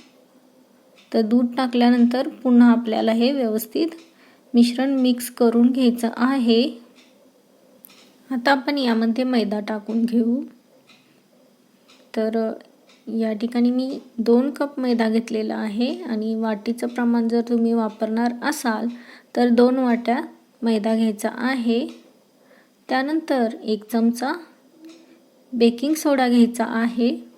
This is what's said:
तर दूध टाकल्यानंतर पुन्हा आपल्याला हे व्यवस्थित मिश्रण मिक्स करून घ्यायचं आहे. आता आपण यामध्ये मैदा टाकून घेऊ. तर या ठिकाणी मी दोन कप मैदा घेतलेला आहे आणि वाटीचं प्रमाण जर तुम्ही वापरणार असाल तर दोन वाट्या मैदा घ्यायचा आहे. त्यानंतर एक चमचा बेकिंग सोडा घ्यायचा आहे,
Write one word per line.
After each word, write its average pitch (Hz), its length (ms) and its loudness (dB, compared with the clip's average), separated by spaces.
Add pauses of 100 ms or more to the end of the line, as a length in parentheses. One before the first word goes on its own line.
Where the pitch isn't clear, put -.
(1120)
तर 226 80 2
दूध 233 240 2 (120)
टाकल्यानंतर 247 720 2
पुन्हा 240 440 6
आपल्याला 226 400 0
हे 233 200 2
व्यवस्थित 269 560 -2 (680)
मिश्रण 247 420 2
मिक्स 254 340 0
करून 240 420 4
घ्यायचं 240 460 0
आहे. 240 640 0 (1500)
आता 262 200 -4
आपण 285 260 -2
यामध्ये 226 460 -2
मैदा 214 360 -2
टाकून 220 460 -4
घेऊ. 233 360 0 (1800)
तर 220 340 -2 (680)
या 220 140 -2
ठिकाणी 240 380 0
मी 262 280 -4 (180)
दोन 240 340 4
कप 277 280 -6
मैदा 240 300 0
घेतलेला 220 460 -2
आहे 233 480 -4
आणि 220 320 -4
वाटीचं 220 520 -4
प्रमाण 233 400 0
जर 233 140 0
तुम्ही 233 320 0
वापरणार 226 600 -2 (100)
असाल 233 440 -4 (480)
तर 247 140 2
दोन 247 280 4
वाट्या 240 440 0 (400)
मैदा 220 340 0
घ्यायचा 220 380 -2
आहे. 247 540 -2 (1040)
त्यानंतर 269 600 -2 (140)
एक 214 280 -4
चमचा 233 420 0 (1200)
बेकिंग 233 400 2
सोडा 277 340 0
घ्यायचा 233 380 4
आहे, 233 520 -2 (200)